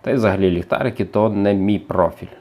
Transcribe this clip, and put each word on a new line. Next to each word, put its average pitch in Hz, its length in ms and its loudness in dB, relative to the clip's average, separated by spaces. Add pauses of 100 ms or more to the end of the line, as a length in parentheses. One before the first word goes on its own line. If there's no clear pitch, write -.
Та - 80 -4
й 123 40 2
взагалі 98 360 2
ліхтарики 98 540 -2
то 104 240 0
не 101 260 0
мій 98 240 0
профіль. 90 480 -4 (140)